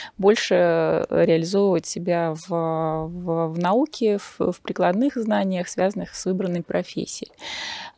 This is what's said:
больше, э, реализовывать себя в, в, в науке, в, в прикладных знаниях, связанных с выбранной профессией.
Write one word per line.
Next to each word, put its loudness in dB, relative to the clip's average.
больше, 4
э, 4
реализовывать 2
себя -2
в, -12
в, -2
в -4
науке, 2
в, -2
в -12
прикладных 0
знаниях, 0
связанных -2
с -10
выбранной -2
профессией. -6